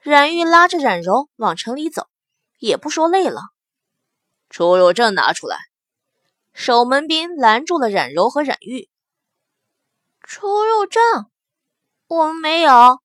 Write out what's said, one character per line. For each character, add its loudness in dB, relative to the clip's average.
冉 2
玉 -2
拉 4
着 -4
冉 -2
柔 -2
往 -4
城 -10
里 -8
走， -12
也 -4
不 -10
说 -2
累 0
了。 -12
“出 2
入 4
证 -2
拿 0
出 -8
来。” -10
守 0
门 -2
兵 -6
拦 2
住 -4
了 -2
冉 -4
柔 0
和 -4
冉 -6
玉。 -14
“出 -6
入 0
证？ -2
我 0
们 -6
没 -2
有。” 6